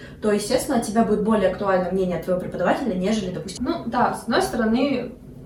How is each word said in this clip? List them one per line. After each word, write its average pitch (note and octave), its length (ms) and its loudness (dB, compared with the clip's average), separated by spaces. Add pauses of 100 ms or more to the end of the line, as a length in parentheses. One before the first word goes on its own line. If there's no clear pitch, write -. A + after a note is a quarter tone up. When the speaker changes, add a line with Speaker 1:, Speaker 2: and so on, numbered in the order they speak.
(220)
Speaker 1:
то, G#3+ 100 2
естественно, B3 460 0
от A#3 80 0
тебя A3 180 4
будет G3 200 2
более G#3 280 4
актуально F#3 400 2
мнение F3+ 300 0
твоего F3+ 200 0
преподавателя, F#3+ 540 0
нежели, F#3+ 380 0
допустим - 320 -8
Speaker 2:
Ну, E4+ 220 -2
да, A#3 260 2
с - 100 -10
одной C#4+ 180 2
стороны, A#3+ 680 0 (340)